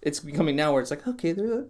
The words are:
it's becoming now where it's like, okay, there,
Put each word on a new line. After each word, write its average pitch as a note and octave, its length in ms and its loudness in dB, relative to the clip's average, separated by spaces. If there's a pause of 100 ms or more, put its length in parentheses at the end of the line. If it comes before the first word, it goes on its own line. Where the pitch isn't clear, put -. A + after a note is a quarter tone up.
it's D3 180 -2
becoming D3 380 0
now D3+ 160 4
where C3+ 100 6
it's B2 80 -8
like, D3 160 -6
okay, B3 240 -2
there, A3+ 400 -2